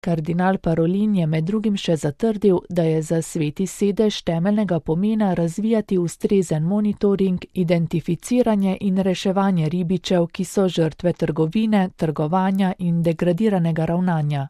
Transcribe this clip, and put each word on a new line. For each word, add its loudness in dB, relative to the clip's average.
Kardinal 0
Parolin 0
je 2
med 0
drugim -2
še 0
zatrdil, 2
da 0
je 2
za -2
Sveti -2
sedež 0
temeljnega 0
pomena 0
razvijati 0
ustrezen 0
monitoring, 0
identificiranje 0
in 0
reševanje 0
ribičev, 0
ki -6
so 0
žrtve 0
trgovine, 0
trgovanja 0
in 0
degradiranega 0
ravnanja. -2